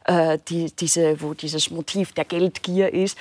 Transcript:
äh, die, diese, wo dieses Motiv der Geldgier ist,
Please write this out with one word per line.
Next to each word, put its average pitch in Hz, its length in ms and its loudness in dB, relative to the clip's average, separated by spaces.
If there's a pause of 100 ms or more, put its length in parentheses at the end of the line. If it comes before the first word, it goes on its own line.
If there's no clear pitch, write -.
äh, 160 340 4 (100)
die, 165 260 -2
diese, 156 460 2
wo 156 140 -6
dieses 151 340 -4
Motiv 170 440 -4
der 160 120 -4
Geldgier 180 680 0
ist, 190 280 0